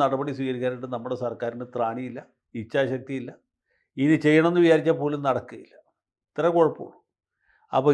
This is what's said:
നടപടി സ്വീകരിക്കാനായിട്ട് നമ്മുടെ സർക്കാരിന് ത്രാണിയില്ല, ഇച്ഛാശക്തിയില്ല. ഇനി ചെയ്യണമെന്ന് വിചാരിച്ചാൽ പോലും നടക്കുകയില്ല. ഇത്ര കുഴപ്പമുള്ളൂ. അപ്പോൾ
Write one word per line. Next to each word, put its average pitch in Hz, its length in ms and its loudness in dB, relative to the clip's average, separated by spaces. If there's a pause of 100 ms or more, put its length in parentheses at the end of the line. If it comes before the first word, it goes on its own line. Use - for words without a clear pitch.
നടപടി 139 340 -2
സ്വീകരിക്കാനായിട്ട് 127 580 -4
നമ്മുടെ 123 300 -6
സർക്കാരിന് 117 500 -8
ത്രാണിയില്ല, 120 460 -4 (400)
ഇച്ഛാശക്തിയില്ല. 131 720 -4 (680)
ഇനി 147 280 4
ചെയ്യണമെന്ന് 160 400 4
വിചാരിച്ചാൽ 156 360 4
പോലും 147 260 -2
നടക്കുകയില്ല. - 480 -6 (560)
ഇത്ര 156 240 -2
കുഴപ്പമുള്ളൂ. - 440 0 (760)
അപ്പോൾ 131 220 2